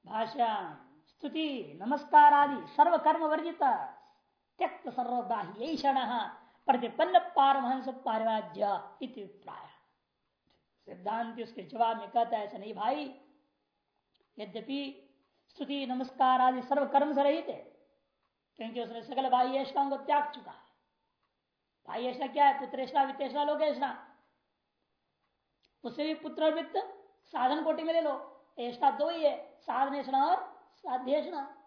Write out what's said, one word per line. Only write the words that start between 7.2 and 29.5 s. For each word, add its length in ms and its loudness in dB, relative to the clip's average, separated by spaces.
पारिवाज्य 1000 -2
इति 220 -12
प्राय।" 440 -18
सिद्धांत 540 -8
उसके 240 -12
जवाब 340 0
में 140 -12
कहता 260 2
है, 80 -4
"ऐसा 120 -12
नहीं 160 -12
भाई, 480 -4
यद्यपि 680 -8
स्तुति 360 -6
नमस्कार 560 2
आदि 200 4
सर्व 240 2
कर्म 280 2
से 100 4
रहित 260 2
है, 280 -12
क्योंकि 280 -8
उसने 180 -10
सकल 280 -4
बाह्य 320 2
इष्टों 280 -2
को 80 -2
त्याग 360 0
चुका 180 -18
है।" 120 -20
बाह्य 220 -6
इष्टा 180 -6
क्या 180 4
है? 140 4
पुत्रेष्टा, 440 0
वित्तेष्टा, 400 -2
लोकेष्टा। 640 -2
उससे 200 -6
भी 100 -2
पुत्र 320 -4
और 80 4
वित्त 200 -6
साधन 380 0
कोटि 200 0
में 100 0
ले 80 4
लो, 440 -4
इष्टा 340 0
दो 180 0
ही 140 -4
है, 360 0